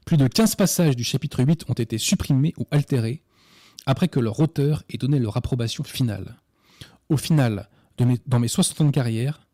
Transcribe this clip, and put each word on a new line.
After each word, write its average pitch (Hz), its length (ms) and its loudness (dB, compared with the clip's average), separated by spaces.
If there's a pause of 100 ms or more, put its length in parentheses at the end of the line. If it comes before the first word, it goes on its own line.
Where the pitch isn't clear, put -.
Plus 165 140 2
de 135 80 6
quinze 220 280 2
passages 165 420 2
du 120 60 -4
chapitre - 400 -4
huit 156 280 2
ont - 20 -2
été 113 240 -4
supprimés 143 640 0
ou 151 120 -6
altérés 131 520 -2 (640)
après 143 200 0
que - 140 -2
leur 107 180 0
auteur 147 520 0
ait 123 80 -8
donné 139 200 0
leur 117 200 -2
approbation 120 440 -4
finale. 101 540 -4 (720)
Au 151 80 2
final, 123 540 0 (260)
de 123 80 0
mes, 123 220 2
dans 127 120 2
mes 117 100 2
soixante - 340 -2
ans - 20 4
de 147 60 4
carrière, 123 640 -2